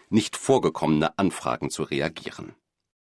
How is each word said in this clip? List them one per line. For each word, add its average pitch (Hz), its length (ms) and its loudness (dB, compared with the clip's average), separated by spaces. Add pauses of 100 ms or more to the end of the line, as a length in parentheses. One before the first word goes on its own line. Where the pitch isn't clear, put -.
nicht - 280 2
vorgekommene 80 800 2
Anfragen 71 500 -2
zu - 140 -6
reagieren. - 720 -6 (540)